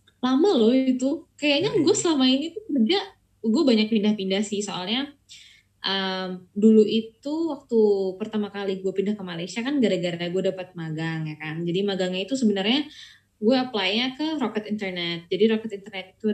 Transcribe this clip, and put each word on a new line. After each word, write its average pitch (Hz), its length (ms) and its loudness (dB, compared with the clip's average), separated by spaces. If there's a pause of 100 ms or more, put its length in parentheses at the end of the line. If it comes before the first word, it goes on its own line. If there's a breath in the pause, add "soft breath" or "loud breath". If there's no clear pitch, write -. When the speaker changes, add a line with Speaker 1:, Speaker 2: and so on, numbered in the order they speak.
(180)
Speaker 1:
Lama 269 400 2
loh 226 160 6
itu. 262 640 0
Kayaknya 302 400 2
Speaker 2:
Yoi. 320 80 4
Speaker 1:
gue 370 100 6
selama 302 300 2
ini 269 320 2
tuh - 80 -14
kerja, 277 340 2 (460)
gue 226 180 2
banyak 220 300 4
pindah-pindah 202 480 2
sih. 208 240 -4
Soalnya, 202 480 -6 (720 loud breath)
em, 185 720 -4
dulu 214 320 8
itu 220 440 -4 (200)
waktu 240 260 -2 (380)
pertama 208 320 -6
kali 190 320 -6
gue 190 160 -4
pindah 196 160 0
ke 214 100 -10
Malaysia 180 380 -8
kan 277 160 -2
gara-gara 175 480 0
gue 175 240 -2
dapat 185 240 -8
magang 160 560 -6
ya 151 80 -10
kan. 156 260 -8
Jadi 175 220 -2
magangnya 185 400 -4
itu - 80 -8
sebenarnya 226 560 0 (500 loud breath)
gue 226 160 4
apply-nya 247 640 -2
ke 311 160 -4
Rocket 214 320 -4
Internet. 175 640 -6
Jadi 190 160 2
Rocket 220 320 -2
Internet 190 400 -14
itu - 140 -6